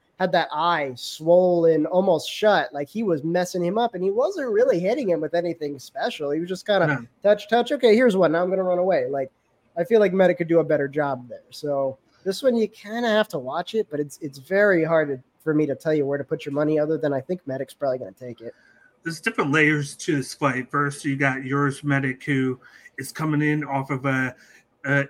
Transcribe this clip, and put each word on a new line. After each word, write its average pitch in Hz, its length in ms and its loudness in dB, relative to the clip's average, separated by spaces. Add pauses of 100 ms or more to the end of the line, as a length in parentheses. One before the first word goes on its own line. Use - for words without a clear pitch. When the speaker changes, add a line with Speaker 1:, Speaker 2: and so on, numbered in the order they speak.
(180)
Speaker 1:
had 185 140 -2
that 165 200 2
eye 151 440 -2
swollen, 165 880 2
almost 180 440 0
shut. 190 420 2
Like, 147 160 -8
he 226 140 -8
was 165 200 -2
messing 175 420 -2
him 190 140 -2
up, 233 160 -2
and 180 80 -8
he 190 80 0
wasn't 269 400 -2
really 302 300 2
hitting 214 300 -2
him 160 100 0
with 156 140 -4
anything 170 440 -4
special. 151 520 -6
He 156 100 -2
was 175 80 -6
just 185 180 -8
kinda 190 200 2
Speaker 2:
No. 123 200 -2 (160)
Speaker 1:
touch, 208 260 2
touch. 240 240 2
"Okay, 240 220 6
here's 233 220 6
one. 165 160 4
Now 170 100 2
I'm 185 60 0
gonna 185 160 0
run 180 140 0
away." 175 280 2
Like, 139 240 -4 (460)
I 170 80 -2
feel 226 160 4
like 190 120 4
Medic 180 260 4
could 165 100 -4
do 165 120 4
a 156 40 2
better 143 240 0
job 135 400 -4
there. 104 220 -18
So 139 480 -4 (260)
this 190 180 -4
one, 247 140 4
you 214 100 2
kinda 226 420 -4
have 214 200 2
to 160 100 -8
watch 143 380 -6
it, 208 120 0
but 147 120 -4
it's, 143 200 -8
it's 139 180 -12
very 190 440 4
hard 156 260 2
to, 131 140 -6 (220)
for 156 100 0
me 151 120 4
to 135 100 -4
tell 156 180 -2
you 147 100 2
where 143 140 -2
to 139 60 -8
put - 200 -6
your 139 100 -8
money 151 220 2
other 151 220 0
than 147 140 -2
I 135 80 -2
think 180 260 -6
Medic's 131 280 -8
probably 131 240 -4
gonna 104 140 -12
take 120 280 -16
it. 113 120 -14 (520)
Speaker 2:
There's 165 160 -8
different 190 320 -2
layers 151 460 2
to 156 180 -2
this - 180 -6
fight. 131 360 -2
First, 143 340 -4
you 139 120 -2
got 135 280 -2
yours, 139 400 -2
Medic, 135 400 -2
who 131 340 -2 (400)
is 135 140 -12
coming 151 300 -2
in 151 200 0
off 135 280 -4
of 135 160 -4
a, 131 280 -2 (520)
a, 139 240 2